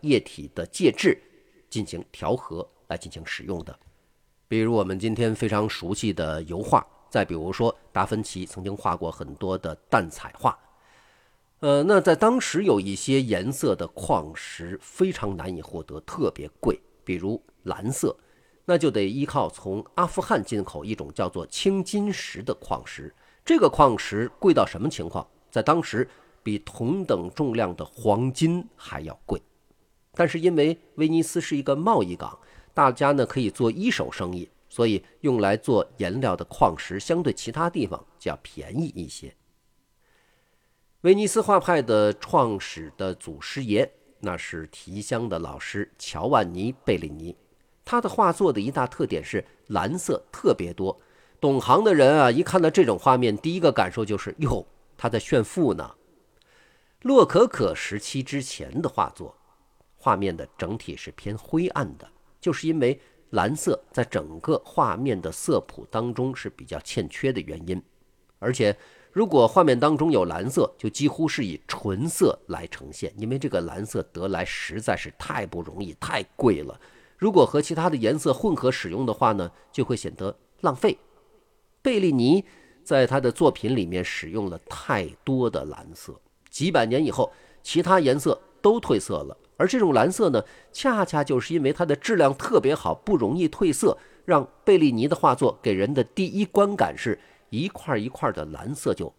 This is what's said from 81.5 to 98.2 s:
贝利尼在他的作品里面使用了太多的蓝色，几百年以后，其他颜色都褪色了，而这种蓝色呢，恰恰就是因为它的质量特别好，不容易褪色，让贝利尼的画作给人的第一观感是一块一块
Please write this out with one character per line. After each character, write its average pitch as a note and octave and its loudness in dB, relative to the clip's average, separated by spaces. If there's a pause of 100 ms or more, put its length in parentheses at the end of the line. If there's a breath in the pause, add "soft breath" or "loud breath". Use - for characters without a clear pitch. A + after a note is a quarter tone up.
贝 A#3+ 2
利 F#3 4
尼 C#3 4 (400 soft breath)
在 C3+ 2
他 C3 0
的 B2 2
作 D3 4
品 - -2
里 G2+ 0
面 F2+ -2
使 - -8
用 G2+ -4
了 E2 -10 (120)
太 - -4 (180)
多 B2+ 0
的 D2 -4
蓝 - -14
色， - -18 (300)
几 E3 -2
百 C3 4
年 C3 2
以 B2+ 0
后， A#2+ 0 (320 soft breath)
其 E3 0
他 F3+ 4
颜 C#3 2
色 A2+ 0 (220)
都 A3 6
褪 A2+ 2
色 E2 -4
了， C#2+ -14 (220)
而 F3+ 4
这 C4 2
种 F3+ 4
蓝 B2+ 6
色 F#3 2
呢， A2+ 2 (300 loud breath)
恰 A3 0
恰 D#3 0
就 C3+ 2
是 A#2+ -4
因 E3 0
为 C3+ 2
它 F3+ 0
的 C#3+ 2
质 D#3+ 0
量 C#3 6
特 - 2
别 C#3 4
好， E2 -2
不 G3 0
容 A#2+ 2
易 F3+ 2
褪 E3 0
色， - 2 (260 loud breath)
让 D3 2 (140)
贝 G3 8
利 D3+ 6
尼 A#2 0
的 E3 2
画 C3+ 4
作 - 2
给 G#2+ 0
人 G2+ 0
的 C3+ 2
第 - -2
一 G3 -2
观 G3+ 2
感 F#3+ -2
是 - -4 (300 soft breath)
一 C#3 -4
块 C3+ -4
一 G#2+ -4
块 B2+ -4